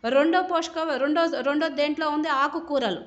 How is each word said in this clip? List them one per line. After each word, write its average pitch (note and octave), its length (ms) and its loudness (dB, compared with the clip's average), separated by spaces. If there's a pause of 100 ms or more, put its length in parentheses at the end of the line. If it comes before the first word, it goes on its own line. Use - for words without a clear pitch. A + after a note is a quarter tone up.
రెండో D#4 320 4
పోషక, E4+ 380 -2
రెండో, D4+ 460 0 (140)
రెండో C#4+ 280 0
దేంట్లో D4 420 -2
ఉంది? D4+ 180 0
ఆకుకూరలు. C#4+ 800 0